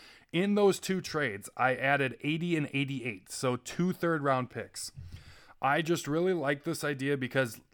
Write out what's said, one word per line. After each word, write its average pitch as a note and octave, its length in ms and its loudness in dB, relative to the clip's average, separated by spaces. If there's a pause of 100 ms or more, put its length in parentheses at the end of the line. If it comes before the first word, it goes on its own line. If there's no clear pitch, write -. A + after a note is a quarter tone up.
(340)
In G3+ 220 2
those G3+ 240 6
two F#3+ 200 -2
trades, B2+ 560 -4
I B2+ 200 4
added C3+ 460 2
eighty E3 360 0
and D3 160 0
eighty-eight. C3 580 -4
So B2+ 240 0
two F3 380 -2
third E3 300 0
round C3 260 2
picks. - 420 -10 (720)
I C#3+ 200 2
just D#3+ 260 0
really E3+ 260 2
like D3 300 0
this E3 200 -4
idea C#3+ 340 0
because, B2+ 420 0 (140)